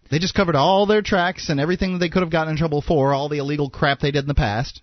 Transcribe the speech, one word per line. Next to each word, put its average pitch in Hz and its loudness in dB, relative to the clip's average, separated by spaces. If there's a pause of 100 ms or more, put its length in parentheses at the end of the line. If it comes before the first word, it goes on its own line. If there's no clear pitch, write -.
(100)
They 143 0
just 180 -4
covered 170 2
all 190 4
their 214 2
tracks 180 -2
and 139 0
everything 180 -2
that 180 -4
they 175 0
could 185 0
have 165 -4
gotten 160 0
in 156 -2
trouble 151 0
for, 139 2
all 139 -2
the 147 -4
illegal 143 -2
crap 139 -2
they 147 0
did 143 0
in - -8
the 143 0
past, 120 -2